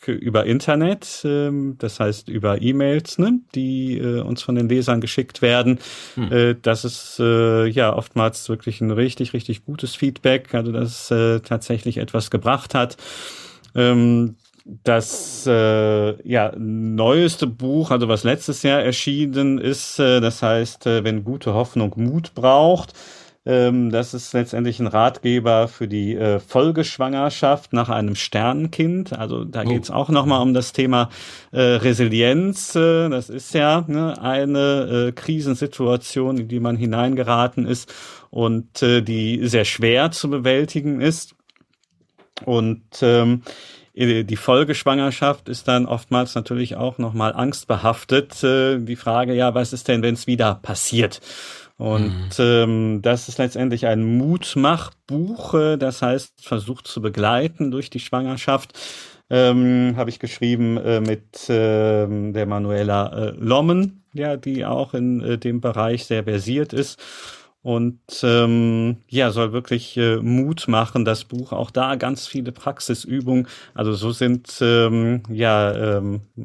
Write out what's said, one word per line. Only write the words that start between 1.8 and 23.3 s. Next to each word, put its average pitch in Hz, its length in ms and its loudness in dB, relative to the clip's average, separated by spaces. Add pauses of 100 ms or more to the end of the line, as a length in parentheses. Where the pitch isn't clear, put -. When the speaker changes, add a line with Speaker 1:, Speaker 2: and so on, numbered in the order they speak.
Speaker 1:
heißt 104 300 -2
über 104 340 -2
E-Mails, 139 560 0
ne, 233 220 2 (160)
die, 131 420 -4
äh, 120 220 -2
uns 120 200 -6
von 127 140 -4
den 120 140 2
Lesern 123 320 2
geschickt - 420 -6
werden. 123 380 4 (340)
Speaker 2:
Hm. 117 180 -4
Speaker 1:
Äh, 120 300 4
das 113 220 0
ist, - 340 -10
äh, 113 480 4
ja, 113 300 2
oftmals 113 520 -2
wirklich 110 320 -6
ein 110 120 0
richtig, 120 400 -2
richtig 117 320 -8
gutes 143 320 -10
Feedback, 135 580 0
also 117 160 -2
dass 117 200 -2
es, - 200 -10
äh, 113 300 2
tatsächlich 117 580 -4
etwas - 320 -4
gebracht 123 420 -2
hat. 123 240 0 (800)
Ähm, 120 640 4 (280)
das, - 840 -2
äh, 107 800 2
ja, 110 280 2
neueste 113 920 0
Buch, 131 420 -2
also 123 160 2
was 110 160 0
letztes 135 400 -2
Jahr 143 180 4
erschienen 139 800 0
ist, - 400 -4
äh, 127 220 6
das 113 200 0
heißt, 117 460 0
äh, 113 160 2
Wenn 107 220 -2
gute 123 280 -6
Hoffnung 110 440 -2
Mut 135 400 -2
braucht. 147 560 4 (520)